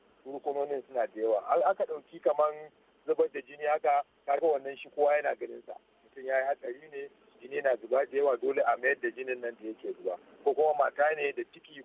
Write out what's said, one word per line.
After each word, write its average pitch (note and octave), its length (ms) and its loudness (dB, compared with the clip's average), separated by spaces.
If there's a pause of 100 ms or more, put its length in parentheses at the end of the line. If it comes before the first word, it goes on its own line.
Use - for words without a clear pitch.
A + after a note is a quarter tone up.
(260)
rukunonin C#3+ 640 -4
suna A#2+ 200 -2
da A2 140 -10
yawa. A2 260 2
Har E3 240 4
aka G3 140 -2
ɗauki D#3+ 360 -10
kaman D3+ 320 2 (540)
zubar D#3 260 2
da C#3+ 80 -8
jini D3 240 -14
haka, D3 380 2 (220)
kaga C#3+ 220 2
wannan C#3 300 0
shi - 120 -16
kowa D3 260 4
yana C#3+ 200 0
ganin A#2+ 300 -10
sa. A2+ 80 -12 (300)
Mutum C3 220 -16
ya C3+ 140 2
yi C3 60 0
hatsari C3+ 460 -6
ne, C#3 180 -12 (320)
jini C#3 200 -8
na C3+ 140 2
zuba B2 300 0
da C3+ 120 -6
yawa, C#3 200 2
dole C3+ 240 0
a A#2 160 2
mayar C3 240 2
da A#2+ 100 -2
jinin B2+ 300 -8
nan A#2+ 200 -8
da A2 60 -10
yake A2 300 -8
zuba. F2+ 200 -6 (260)
Ko C#3+ 100 4
kuma D#3 240 4
mata C#3 260 2 (120)
ne C#3+ 160 -2
da A#2+ 120 -6 (100)
ciki C#3+ 320 -20